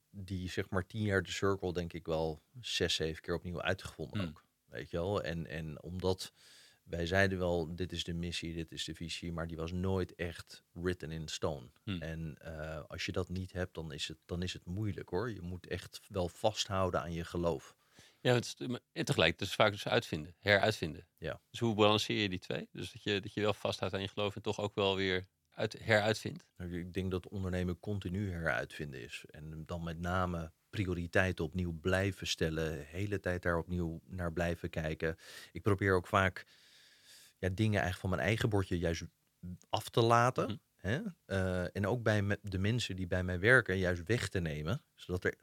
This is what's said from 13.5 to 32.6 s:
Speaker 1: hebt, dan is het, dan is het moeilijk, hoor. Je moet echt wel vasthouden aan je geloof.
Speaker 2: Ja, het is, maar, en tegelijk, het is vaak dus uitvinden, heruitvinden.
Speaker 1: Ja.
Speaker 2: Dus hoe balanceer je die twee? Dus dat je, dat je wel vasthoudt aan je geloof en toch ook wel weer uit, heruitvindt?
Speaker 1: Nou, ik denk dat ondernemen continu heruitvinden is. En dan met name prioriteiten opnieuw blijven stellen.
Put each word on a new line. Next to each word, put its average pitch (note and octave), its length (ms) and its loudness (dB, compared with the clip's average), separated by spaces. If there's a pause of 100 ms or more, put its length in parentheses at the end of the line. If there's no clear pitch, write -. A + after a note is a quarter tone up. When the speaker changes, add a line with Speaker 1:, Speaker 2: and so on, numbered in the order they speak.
Speaker 1:
hebt, F2+ 220 -4
dan D#2+ 180 -8
is D2+ 160 -6
het, D#2 180 -10
dan F2 160 -4
is F2+ 120 -2
het - 120 -14
moeilijk, G2 440 -4
hoor. A2 220 -2
Je F#2+ 100 -10
moet F2 260 -8
echt - 400 -8
wel F2+ 220 0
vasthouden F#2+ 720 2
aan E2+ 120 -6
je E2+ 120 -2
geloof. E2+ 520 0 (440)
Speaker 2:
Ja, B2 120 6
het A#2+ 120 2 (140)
is, C#3 80 -4
maar, B2 120 -4 (120)
en D#3+ 140 -2
tegelijk, E2+ 260 6
het - 160 -4
is - 80 -6
vaak G#2+ 160 8
dus G2+ 160 -6
uitvinden, F2 520 0
heruitvinden. G2+ 680 4 (100)
Speaker 1:
Ja. D#2 320 -6
Speaker 2:
Dus - 100 -12
hoe A2+ 160 2
balanceer G#2+ 460 6
je G2+ 80 2
die F2+ 100 -4
twee? - 320 -6
Dus F#2 200 -10
dat - 120 -18
je, G2+ 160 2
dat G#2+ 140 -10
je G#2+ 80 -2
wel G#2 120 4
vasthoudt G2+ 400 -2
aan G2 80 -2
je G2 60 -4
geloof G#2 280 -2
en G2+ 60 -12
toch - 180 -4
ook G#2 160 -2
wel G2 200 4
weer F#2 320 0 (240)
uit, - 320 -4
heruitvindt? G#2+ 640 2 (120)
Speaker 1:
Nou, F2 220 -6
ik F2 140 -8
denk F#2 180 -2
dat F#2 160 -2
ondernemen F#2 520 -2
continu G2 520 -4
heruitvinden C#2+ 680 -4
is. - 300 -12
En D#2 340 -12
dan E2+ 180 -6
met E2 160 -4
name F2 520 0 (180)
prioriteiten F2+ 760 2
opnieuw E2+ 340 -2
blijven F#2 480 2
stellen. D#2+ 500 0